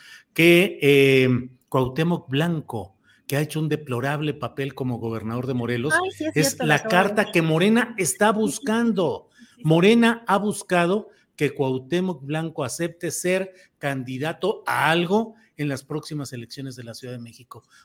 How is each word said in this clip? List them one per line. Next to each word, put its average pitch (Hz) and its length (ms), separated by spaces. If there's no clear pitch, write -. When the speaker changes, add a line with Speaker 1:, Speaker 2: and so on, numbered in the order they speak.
Speaker 1:
que, 175 480
eh, 135 680
Cuauhtémoc 156 600
Blanco, 139 680
que 135 100
ha 147 40
hecho 156 180
un 156 100
deplorable 147 640
papel 120 400
como 127 240
gobernador 113 500
de 135 60
Morelos, 120 400
Speaker 2:
Ay, 370 180
sí, 311 140
es 320 100
Speaker 1:
es 151 140
Speaker 2:
cierto, - 160
Speaker 1:
la 151 100
Speaker 2:
lo 139 40
acabo - 100
de - 20
Speaker 1:
carta 202 320
Speaker 2:
ver. - 100
Speaker 1:
que 170 80
Morena 185 560
está 196 320
Speaker 2:
Sí, 226 40
sí, - 20
sí. 214 60
Speaker 1:
buscando. 208 920
Speaker 2:
Sí, - 40
sí. - 60
Speaker 1:
Morena 226 640
ha 190 100
buscado 190 720
que 143 180
Cuauhtémoc 139 720
Blanco 156 380
acepte 165 480
ser 185 420
candidato 139 880
a 127 240
algo 180 460
en 147 120
las 131 140
próximas 147 500
elecciones 123 420
de 120 80
la 117 100
Ciudad 123 220
de 120 40
México, 117 440